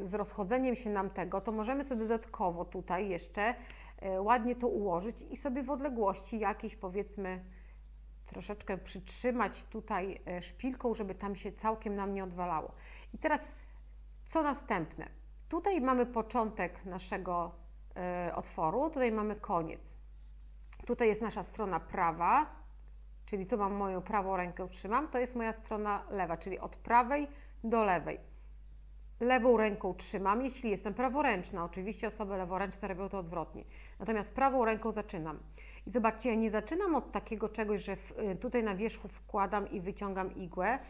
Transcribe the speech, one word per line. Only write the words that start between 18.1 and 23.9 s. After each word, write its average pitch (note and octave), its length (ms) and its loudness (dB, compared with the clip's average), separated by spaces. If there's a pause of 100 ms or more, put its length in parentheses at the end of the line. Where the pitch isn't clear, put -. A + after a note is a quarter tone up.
otworu, G3 560 2
tutaj B3+ 220 4
mamy G#3+ 240 0
koniec. - 580 -2 (920)
Tutaj A#3+ 220 4
jest G#3+ 140 4
nasza G#3+ 200 -2
strona F#3 380 -2
prawa, F#3 640 4 (800)
czyli F#3+ 200 -2
tu A3 120 2
mam G3+ 160 2
moją F#3+ 280 0